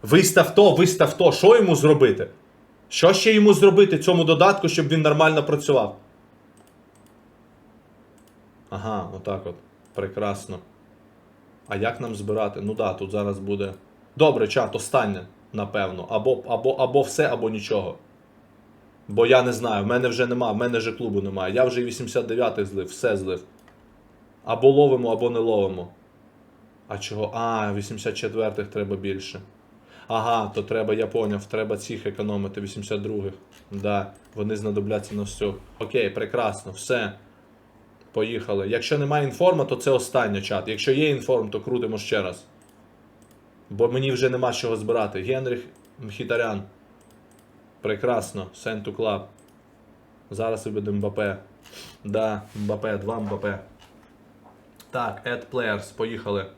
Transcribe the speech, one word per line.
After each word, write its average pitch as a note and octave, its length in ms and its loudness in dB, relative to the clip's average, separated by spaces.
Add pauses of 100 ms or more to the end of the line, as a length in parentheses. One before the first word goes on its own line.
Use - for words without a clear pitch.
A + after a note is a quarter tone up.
Вистав E3 520 6
то, G3+ 200 8
вистав E3+ 420 4
то. F3+ 160 6
Що G#3+ 240 8
йому F#3 200 4
зробити? D3+ 520 4 (600)
Що F3 240 6
ще G3+ 200 4
йому G#3 220 8
зробити G3 440 8
цьому E3+ 260 4
додатку, E3 440 6
щоб D3 200 0
він D#3+ 140 2
нормально D#3 400 4
працював? C#3+ 540 0 (2750)
Ага, G2 460 -6
отак F#2+ 300 -6
от. F2 80 -10 (400)
Прекрасно. G2 640 -6 (1080)
А G2+ 80 -4
як A2+ 240 -2
нам A#2 140 -6
збирати? G2+ 480 -4
Ну G#2 120 -4
да, G2+ 200 -2
тут G2 160 -8
зараз G2+ 280 -2
буде. G2 360 -6 (420)
Добре, D3 320 4
чат, A#2 280 0
останнє, G2+ 500 -2 (260)
напевно. G2 580 -4
Або, A#2+ 380 0
або, A2+ 220 0
або C3 320 2
все, - 300 0
або A2+ 180 -2
нічого. G2+ 480 -4 (1120)
Бо A2+ 180 4
я B2+ 160 8
не B2 100 0
знаю, G#2+ 320 -2
в - 20 -2
мене B2 220 0
вже B2 180 0
нема, A#2+ 260 -2
в G2+ 40 -4
мене A#2+ 220 0
вже A2 140 -4
клубу G#2 300 -4
немає. F#2+ 320 -6
Я B2+ 100 4
вже B2 160 0
і B2 40 -2
вісімдесят A#2 420 -6
дев'ятих A2+ 400 -2
злив, F#2 200 -6
все G#2+ 300 -2
злив. F#2 260 -6 (1000)
Або A#2 260 4
ловимо, C3 420 4
або A#2+ 180 0
не A#2 80 -2
ловимо. G2 500 0 (1000)
А G2+ 100 -10
чого? G#2 360 -6
А, A2+ 400 -2
вісімдесят G2+ 420 -6
четвертих G#2+ 500 -4
треба G2+ 300 -4
більше. F#2+ 440 -8 (720)
Ага, A2 420 -2
то A2 80 -4
треба, G#2+ 320 -2
я A2 120 0
поняв, G#2 380 -2
треба A2 320 -4
цих G#2+ 300 -10
економити, G2+ 540 -6
вісімдесят G2+ 420 -8
других. G2+ 300 -6 (380)
Да, G2+ 420 -4 (220)
вони G#2+ 220 -4
знадобляться G#2 580 -4
на G#2 80 -4
всю. G2+ 320 -6 (240)
Окей, A2 320 -2
прекрасно, G#2+ 640 -4
все. A2 400 -4 (1000)
Поїхали. G#2+ 560 -4
Якщо A#2 300 -2
немає D3 260 0
інформа, D3 400 2
то B2 120 -2
це - 140 -2
останнє, A#2+ 520 0
чат. G2 260 -4
Якщо A2 240 -2
є D3+ 160 2
інформ, A#2+ 420 0
то G#2 100 -6
крутимо A#2 380 -4
ще G#2 240 -2
раз. F2+ 220 -8 (1300)
Бо A2 180 2
мені C3 240 0
вже B2+ 180 2
нема B2 220 -2
з - 40 -6
чого A2+ 200 -4
збирати. G#2+ 460 -2
Генріх B2+ 420 -4 (340)
Мхітарян. A2 640 -4 (1160)
Прекрасно. G#2 760 -4
Send G#2+ 300 -8
to G2+ 120 -10
club. G#2 260 -2 (1080)
Зараз A2 360 -6
виведемо G#2 300 -4
Мбапе. G2+ 400 -2 (680)
Да, G#2+ 380 -2 (120)
Мбапе, G#2 440 -4
два G#2+ 220 -6
Мбапе. G2+ 380 -6 (1300)
Так, A#2 360 -6
add A#2+ 160 -6 (100)
players, A2 440 -4
поїхали. A2 500 -4 (120)